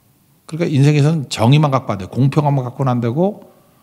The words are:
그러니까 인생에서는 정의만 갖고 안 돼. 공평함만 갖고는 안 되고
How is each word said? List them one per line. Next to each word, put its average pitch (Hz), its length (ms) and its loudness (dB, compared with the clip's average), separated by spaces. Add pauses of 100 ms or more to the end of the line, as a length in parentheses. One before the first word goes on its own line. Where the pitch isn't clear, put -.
(460)
그러니까 156 300 -4
인생에서는 147 520 2
정의만 139 420 2
갖고 127 220 -2
안 98 60 -6
돼. 92 80 -12
공평함만 139 580 0
갖고는 127 260 -4
안 123 100 -2
되고 160 520 -4 (300)